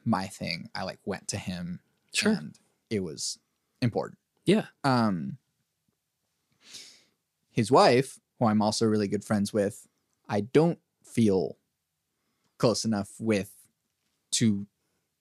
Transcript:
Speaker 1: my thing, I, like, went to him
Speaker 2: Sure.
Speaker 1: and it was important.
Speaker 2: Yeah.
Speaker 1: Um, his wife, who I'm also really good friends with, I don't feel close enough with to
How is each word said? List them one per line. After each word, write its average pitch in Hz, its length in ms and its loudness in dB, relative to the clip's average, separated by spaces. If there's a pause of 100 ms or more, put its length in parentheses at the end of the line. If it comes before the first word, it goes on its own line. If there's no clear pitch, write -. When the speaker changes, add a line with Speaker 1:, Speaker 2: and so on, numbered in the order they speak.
Speaker 1:
my 95 220 0
thing, 90 480 -10
I, 98 80 -8
like, - 220 -8
went 95 240 -8
to 104 80 -6
him 90 420 -8 (340)
Speaker 2:
Sure. - 200 0
Speaker 1:
and - 240 -8 (320)
it 104 140 -2
was - 360 -8 (420)
important. 92 360 -2 (280)
Speaker 2:
Yeah. - 200 2 (180)
Speaker 1:
Um, 113 540 0 (2250)
his 120 200 -2
wife, 151 480 6 (200)
who - 60 2
I'm 107 160 2
also 104 240 0
really 107 220 2
good 101 160 -4
friends 104 300 0
with, 104 340 -2 (400)
I 104 140 -2
don't 156 380 2 (240)
feel 95 540 0 (1000)
close 113 280 2
enough 104 240 -2 (100)
with 107 320 -2 (800)
to 101 340 2 (560)